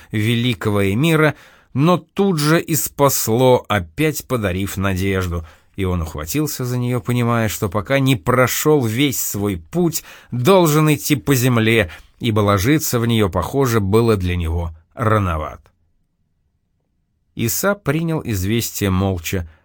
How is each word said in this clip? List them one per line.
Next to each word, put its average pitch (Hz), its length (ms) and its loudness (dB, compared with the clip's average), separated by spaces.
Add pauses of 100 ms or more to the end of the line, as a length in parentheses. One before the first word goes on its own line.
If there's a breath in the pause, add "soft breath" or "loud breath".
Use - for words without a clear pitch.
(120)
великого 110 800 0
эмира, 151 440 2 (360 loud breath)
но 165 240 4
тут 190 420 -2
же 151 220 2
и 156 160 -4
спасло, 127 880 2
опять 143 640 -4
подарив 98 480 -4
надежду. 92 720 -2 (280 soft breath)
И 95 120 -4
он 90 160 -2
ухватился 127 640 -6
за 123 100 -4
неё, 123 240 -2
понимая, 117 480 0
что 104 220 -4
пока 107 280 -2
не 135 160 4
прошёл 127 680 2
весь 120 380 -2
свой 101 340 -4
путь, 160 480 -2 (260 loud breath)
должен 156 600 4
идти 147 240 0
по 139 180 0
земле, 117 560 2 (280 loud breath)
ибо 110 220 0
ложиться 104 600 2
в 117 60 0
неё, 110 240 2
похоже, 113 500 0
было 110 380 2
для 90 180 -2
него 82 400 -4 (160)
рановато. 95 800 -2 (1700)
Иса 147 380 -2
принял 160 500 -2
известие 104 680 -2
молча. 92 580 -2 (160 soft breath)